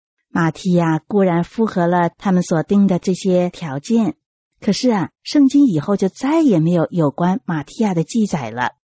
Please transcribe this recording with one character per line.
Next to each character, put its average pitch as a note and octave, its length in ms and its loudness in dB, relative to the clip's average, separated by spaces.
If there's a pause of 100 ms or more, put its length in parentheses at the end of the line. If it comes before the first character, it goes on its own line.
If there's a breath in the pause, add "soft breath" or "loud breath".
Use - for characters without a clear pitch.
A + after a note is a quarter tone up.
(300)
马 E3+ 220 0
提 F#3 200 -4
亚 E3 280 0
固 G3+ 240 -2
然 F3 200 0
符 A3+ 220 -4
合 F3 220 -2
了 F3 300 0
他 G3 140 -4
们 F3+ 120 2
所 D#3+ 200 -2
定 G3+ 240 2
的 F3+ 120 0
这 F#3 160 -2
些 F3+ 340 0
条 C#3+ 300 -10
件， A3+ 360 -2 (460)
可 G#3+ 100 0
是 B3 200 0
啊， G#3 180 -2 (140)
圣 C#4 260 2
经 C#4+ 160 4
以 E3+ 140 2
后 G3+ 180 -2
就 F#3+ 100 0
再 C#4+ 320 -2
也 A#3 200 4
没 E3 120 2
有 E3 200 2
有 E3 200 0
关 F#3 320 -2
马 D#3+ 200 -4
提 - 200 -6
亚 G3+ 100 0
的 E3 100 0
记 G#3+ 240 -2
载 B2 240 -6
了。 A#2+ 220 -4 (120)